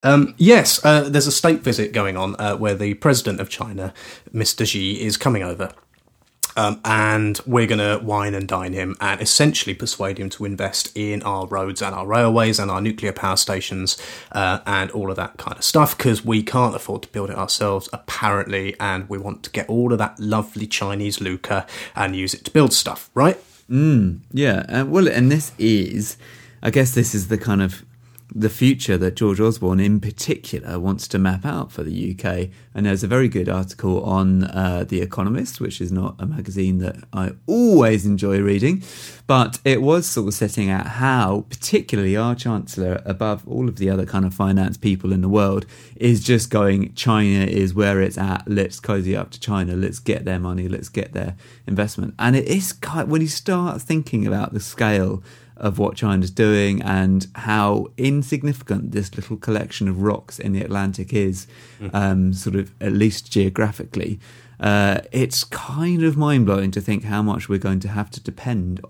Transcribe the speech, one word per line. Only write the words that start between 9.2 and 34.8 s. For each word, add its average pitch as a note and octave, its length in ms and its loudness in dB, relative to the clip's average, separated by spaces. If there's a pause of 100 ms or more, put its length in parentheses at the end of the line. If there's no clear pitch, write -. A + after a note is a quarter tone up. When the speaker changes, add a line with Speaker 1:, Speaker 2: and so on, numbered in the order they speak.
Speaker 1:
essentially D3 520 2
persuade - 440 -6
him F#2+ 120 -6
to - 140 -10
invest G2 500 -4
in G#2 280 -4
our F#2+ 240 -4
roads G2 340 -6
and G2 140 -4
our F#2+ 120 -6
railways A2+ 520 4
and G2 120 -2
our F#2+ 120 -2
nuclear G#2+ 300 -4
power F#2+ 240 -2
stations, F#2+ 600 -4 (360)
uh, G2 340 0
and F#2+ 240 -2
all G2 180 -6
of F#2+ 80 -6
that F#2+ 220 -8
kind - 180 -10
of - 80 -8
stuff, - 320 4
'cause A2+ 300 2
we A2 160 2
can't A#2+ 340 0
afford A2 280 -8
to - 40 -20
build G2 220 -8
it - 80 -8
ourselves, G2 520 -2
apparently, G2 880 -2
and G2 300 -4
we G2+ 80 -6
want G2 280 -10
to - 60 -12
get - 160 -4
all A#2+ 260 2
of A2 60 2
that G#2+ 220 -4
lovely G#2+ 460 -2
Chinese G2+ 560 -4
lucre F#2 420 -4 (320)
and G2 180 -2
use F#2 200 -4
it - 100 -16
to - 60 -10
build C#3+ 240 4
stuff, - 400 -4
right? D3+ 240 4 (320)
Speaker 2:
Mm, B2 480 4 (120)
yeah, B2 380 0
uh, B2+ 160 0
well, E3 240 4
and B2+ 240 4
this D3+ 260 0
is, G#2 600 0 (440)
I - 60 0
guess B2+ 220 4
this A#2 240 2
is F#2+ 140 -2
the G#2+ 100 0
kind G2+ 240 2
of F#2 200 -2 (520)
the G#2+ 140 0
future B2+ 480 2
that F2+ 180 0
George G#2 280 0
Osborne F#2+ 360 2
in G2+ 220 2
particular - 800 -6
wants G2 280 -4
to G2+ 100 -2
map F#2+ 260 0
out - 260 -6
for - 120 -10
the D#2 100 -6
U - 220 -4
K. F2+ 360 -4 (240)
And G2+ 120 0
there's G2 180 0
a - 20 -2
very B2 220 2
good F#2+ 180 -2
article F#2+ 580 -2
on, F#2+ 400 2
uh, F2+ 440 -2